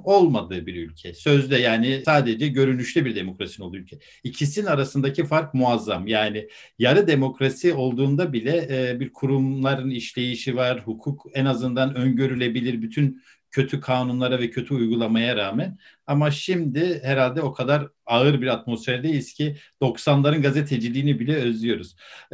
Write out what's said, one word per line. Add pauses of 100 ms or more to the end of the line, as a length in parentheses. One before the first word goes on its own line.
olmadığı
bir
ülke.
Sözde,
yani
sadece
görünüşte
bir
demokrasinin
olduğu
ülke. (260)
İkisinin
arasındaki
fark
muazzam.
Yani (320)
yarı
demokrasi
olduğunda
bile,
e,
bir
kurumların
işleyişi
var,
hukuk
en
azından
öngörülebilir,
bütün (300)
kötü
kanunlara
ve
kötü
uygulamaya
rağmen. (300)
Ama
şimdi
herhalde
o
kadar (180)
ağır
bir
atmosferdeyiz
ki (260)
doksanların
gazeteciliğini
bile
özlüyoruz. (380)